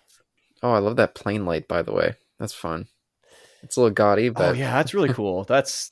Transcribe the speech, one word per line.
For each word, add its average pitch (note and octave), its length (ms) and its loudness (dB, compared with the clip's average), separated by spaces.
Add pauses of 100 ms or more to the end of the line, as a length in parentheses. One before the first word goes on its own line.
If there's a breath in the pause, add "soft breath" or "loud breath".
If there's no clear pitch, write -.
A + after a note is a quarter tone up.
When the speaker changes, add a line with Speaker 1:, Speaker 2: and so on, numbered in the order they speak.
(640 soft breath)
Speaker 1:
Oh, B2 100 2
I A2 60 6
love G#2+ 180 0
that - 180 2
plane G#2 300 -4
light, E2 240 -2
by E2+ 140 0
the - 100 -6
way. G1+ 220 0 (240)
That's - 160 -8
fun. E2 320 -8 (760 loud breath)
It's - 140 -12
a B2+ 40 2
little A2+ 120 4
gaudy, G#2+ 380 2
Speaker 2:
Oh, - 20 -4
Speaker 1:
but F2+ 240 0
Speaker 2:
yeah, C3 160 -4
that's D3 220 0
really F#3 140 2
Speaker 1:
<laughs> B2 40 2
Speaker 2:
cool. G2 320 -4
That's, - 480 -2